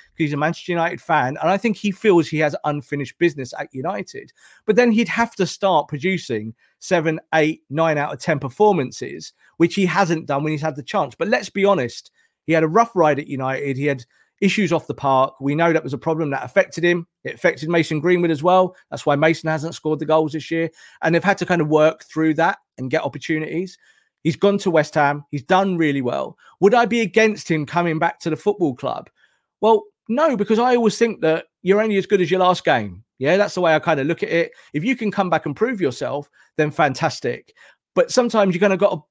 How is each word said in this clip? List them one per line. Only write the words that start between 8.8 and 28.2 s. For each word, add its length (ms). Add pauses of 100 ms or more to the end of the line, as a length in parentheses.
which 180
he 100
hasn't 420
done 160
when 80
he's 100
had 140
the 80
chance. 320
But 120
let's 220
be 160
honest, 460 (340)
he 80
had 100
a 40
rough 280
ride 240
at 80
United. 500
He 80
had 200 (340)
issues 320
off 160
the 60
park. 480
We 140
know 180
that 100
was 100
a 40
problem 320
that 140
affected 400
him. 240 (160)
It 100
affected 360
Mason 300
Greenwood 320
as 120
well. 320 (160)
That's 140
why 100
Mason 340
hasn't 260
scored 240
the 60
goals 280
this 180
year. 180 (320)
And 120
they've 100
had 160
to 60
kind 160
of 60
work 360
through 320
that 240 (180)
and 140
get 120
opportunities. 720 (460)
He's 120
gone 240
to 120
West 220
Ham. 380
He's 120
done 340
really 240
well. 360 (220)
Would 140
I 120
be 160
against 480
him 160
coming 320
back 220
to 100